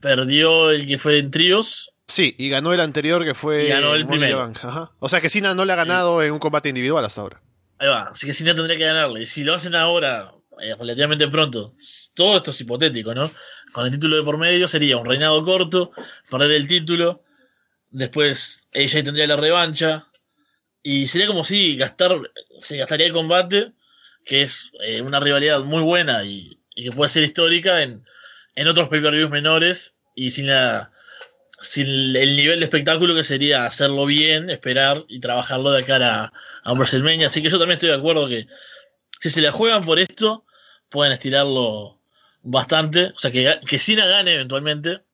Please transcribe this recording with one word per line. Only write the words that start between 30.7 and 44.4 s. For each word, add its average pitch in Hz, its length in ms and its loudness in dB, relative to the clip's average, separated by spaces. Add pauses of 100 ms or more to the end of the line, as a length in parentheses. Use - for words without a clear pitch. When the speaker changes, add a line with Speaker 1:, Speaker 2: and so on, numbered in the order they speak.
Speaker 1:
sin - 260 -2
el, 135 300 0
el 139 200 4
nivel 151 220 4
de 165 60 0
espectáculo 160 500 2
que 160 100 0
sería 139 400 0
hacerlo 139 420 0
bien, 156 440 2
esperar 135 580 0
y 127 120 -14
trabajarlo 127 520 -2
de 131 120 2
cara 123 400 2
a, 110 80 -14 (320)
a 120 80 -2
WrestleMania. 139 540 2
Así 151 160 0
que 151 80 2
yo 185 80 2
también 170 180 2
estoy 170 140 0
de 143 60 2
acuerdo 151 320 2
que 117 180 -6 (760)
si 165 100 -2
se 156 120 2
la 147 100 4
juegan 220 320 2
por 160 140 2
esto, 220 460 -2 (440)
pueden 143 240 2
estirarlo 127 880 -2 (420)
bastante. 156 720 0
O - 40 -18
sea, 135 120 -2
que 127 140 0
ga-, 143 160 2
que 131 180 -4
Cena 214 280 2
gane 185 280 2
eventualmente 147 680 -4 (120)